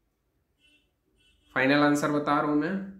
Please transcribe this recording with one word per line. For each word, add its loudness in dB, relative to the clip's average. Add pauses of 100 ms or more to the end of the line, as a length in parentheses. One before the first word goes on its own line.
(1600)
फाइनल 2
आंसर 2
बता 0
रहा -2
हूँ 2
मैं। -4 (220)